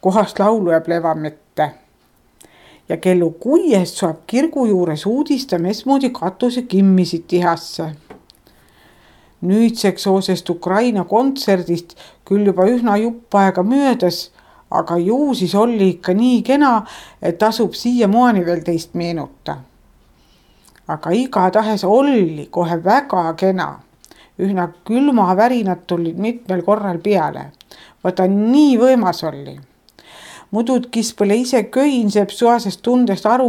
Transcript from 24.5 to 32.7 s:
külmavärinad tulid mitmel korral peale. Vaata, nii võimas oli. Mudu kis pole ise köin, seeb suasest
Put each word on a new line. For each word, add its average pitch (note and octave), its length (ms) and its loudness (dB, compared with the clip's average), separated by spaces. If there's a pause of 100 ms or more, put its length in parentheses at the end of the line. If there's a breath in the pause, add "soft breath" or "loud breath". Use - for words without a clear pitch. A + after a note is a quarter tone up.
külmavärinad A3 1000 2
tulid E3+ 340 -4
mitmel G3+ 420 -4
korral G3+ 400 -2
peale. D3+ 480 -2 (540 loud breath)
Vaata, F#3 260 0
nii A#3+ 480 4
võimas A3+ 480 2
oli. C#3 300 -10 (960 loud breath)
Mudu A#3 220 0 (160)
kis A3+ 240 -2
pole G3+ 240 2
ise B3 240 0 (100)
köin, B3+ 380 2
seeb G3+ 180 0
suasest A#3 520 0